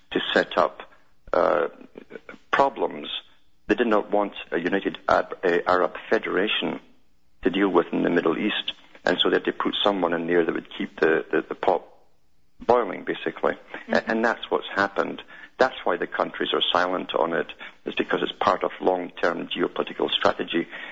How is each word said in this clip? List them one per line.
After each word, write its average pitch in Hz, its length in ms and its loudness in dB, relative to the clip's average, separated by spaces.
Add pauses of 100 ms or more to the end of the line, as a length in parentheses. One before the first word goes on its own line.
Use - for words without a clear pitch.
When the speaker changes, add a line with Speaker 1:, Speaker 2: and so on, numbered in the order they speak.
(120)
Speaker 1:
to - 80 0 (140)
set - 240 2
up, - 260 0 (500)
uh, 82 340 4 (840)
problems. 90 580 0 (580)
They 107 80 4
did 117 120 2
not 107 220 2
want 101 240 0 (180)
a 82 60 0
united 87 400 -2 (120)
Arab, - 340 2
uh, 87 140 4 (100)
Arab 90 280 2 (140)
Federation 90 680 0 (640)
to 95 60 4
deal 95 200 2
with 85 220 4
in 87 120 0
the 85 60 2
Middle 82 280 2
East. - 360 -4 (320)
And 87 160 2
so 92 80 2
they 90 80 4
had - 80 -2
to - 80 0
put - 300 -4
someone 92 300 2
in 82 140 -2
there 87 180 4
that 80 80 -2
would 76 140 -6 (100)
keep - 220 -8
the, 80 320 4
the, 78 160 2
the - 80 -6
pot - 280 0 (840)
boiling, 98 400 2
basically. - 480 -2
Speaker 2:
Mm-hmm. - 400 -8
Speaker 1:
A-, - 180 2
and 113 140 0
that's - 260 -2
what's - 240 -2
happened. 98 460 -2 (360)
That's 127 260 2
why 90 140 2
the 82 100 -2
countries 87 460 -2
are 78 80 2 (100)
silent 90 440 0
on 82 180 2
it, 78 140 0 (380)
is - 100 -6
because - 260 0
it's - 180 -2
part 95 240 2
of - 80 -2 (100)
long-term 87 640 0
geopolitical - 600 -2
strategy. - 580 0 (240)